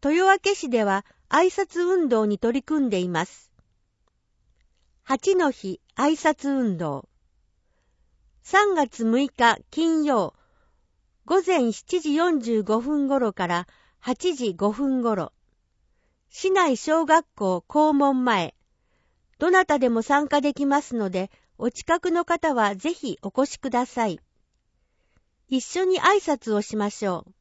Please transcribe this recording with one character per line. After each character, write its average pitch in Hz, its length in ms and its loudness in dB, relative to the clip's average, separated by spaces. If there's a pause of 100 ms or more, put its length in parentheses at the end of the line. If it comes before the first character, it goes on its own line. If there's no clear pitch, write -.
豊 359 400 4
明 392 100 2
市 294 160 -8
で 233 120 2
は 202 240 -2 (220)
挨 330 220 4
拶 349 360 -4
運 359 220 2
動 220 180 2
に 208 120 -2
取 240 220 -2
り - 40 -16
組 294 240 0
ん - 20 -2
で 196 80 -2
い 180 100 -2
ま 175 180 -2
す。 - 200 -20 (1600)
八 370 340 2
の 311 160 4
日 - 280 -10 (140)
挨 294 220 2
拶 294 340 0
運 247 260 0
動。 151 320 -8 (1300)
三 392 320 2
月 277 300 -2
六 247 240 2
日 233 300 2 (120)
金 320 320 0
曜、 247 320 0 (920)
午 370 220 2
前 269 260 2
七 - 280 -4
時 302 140 -2
四 330 260 2
十 226 220 -2
五 214 180 0
分 285 260 -2
頃 262 260 0
か 185 140 -4
ら 175 220 -4 (320)
八 311 340 -4
時 240 180 -4
五 196 200 -2
分 262 300 -2
頃。 214 300 -2 (960)
市 - 220 -4
内 349 260 2
小 311 300 0
学 320 180 4 (100)
校 185 340 -2
校 302 240 4
門 277 320 2
前。 196 300 0 (840)
ど 349 140 2
な 370 120 6
た 294 140 0
で 254 100 2
も 226 140 0
参 285 240 0
加 294 140 0
で 285 140 -2
き 285 120 -4
ま 285 160 2
す - 140 -10
の 208 120 -2
で、 185 220 -4 (260)
お 233 140 -4
近 - 300 -2
く 359 100 -4
の 339 140 0
方 330 280 -2
は 208 240 0
ぜ 302 160 -4
ひ 254 300 -8
お 202 60 -8
越 254 240 -2
し - 60 -16
く 262 120 -8
だ 247 160 0
さ 226 220 -4
い。 170 100 -6 (1300)
一 262 120 -2
緒 359 240 -4
に 370 160 2
挨 403 160 4
拶 277 380 -2
を 202 80 0
し - 140 -8
ま 208 140 -2
し - 160 -8
ょ 180 220 -4
う。 190 120 -20